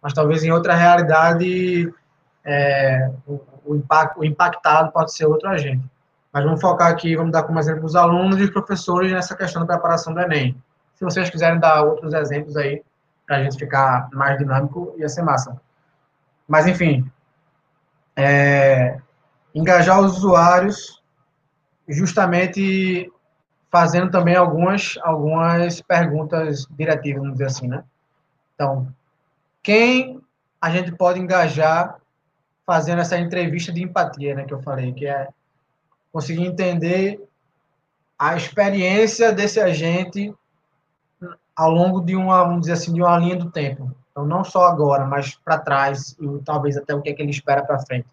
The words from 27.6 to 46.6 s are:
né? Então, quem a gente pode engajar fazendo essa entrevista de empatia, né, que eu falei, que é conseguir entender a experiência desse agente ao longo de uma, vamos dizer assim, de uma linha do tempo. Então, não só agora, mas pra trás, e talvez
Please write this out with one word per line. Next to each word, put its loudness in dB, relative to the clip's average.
né? -8
Então, -4
quem 0
a -2
gente -4
pode 0
engajar 0
fazendo 0
essa -2
entrevista -4
de -6
empatia, -6
né, -10
que -12
eu -12
falei, -8
que -10
é -6
conseguir -6
entender -4
a -2
experiência 0
desse -2
agente -2
ao 2
longo 2
de -4
uma, 2
vamos 0
dizer -4
assim, -6
de -2
uma 4
linha 0
do -8
tempo. -8
Então, -8
não -2
só 2
agora, 2
mas -6
pra -2
trás, -4
e -8
talvez -2